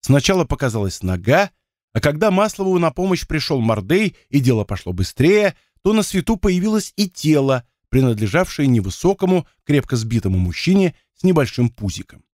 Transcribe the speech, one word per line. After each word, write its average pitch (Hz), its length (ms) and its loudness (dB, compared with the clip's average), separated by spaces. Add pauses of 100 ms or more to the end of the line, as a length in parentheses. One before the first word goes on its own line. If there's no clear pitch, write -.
Сначала 165 420 2
показалась 110 580 -4
нога, 98 480 0 (420)
а 117 80 -2
когда 151 300 0
Маслову 190 480 0
на 170 120 0
помощь 185 360 -4
пришел 151 340 -2
Мордей 113 560 0 (120)
и 139 120 2
дело 120 240 2
пошло 92 280 -8
быстрее, 170 640 0 (260)
то 196 100 0
на 220 100 2
свету 196 340 -2
появилось 202 600 -2
и 202 120 0
тело, 135 580 0 (220)
принадлежавшее 131 800 0
невысокому, 165 760 0 (180)
крепко 143 320 0
сбитому 110 420 -2
мужчине 170 560 0 (200)
с - 100 -16
небольшим 143 460 2
пузиком. - 640 -10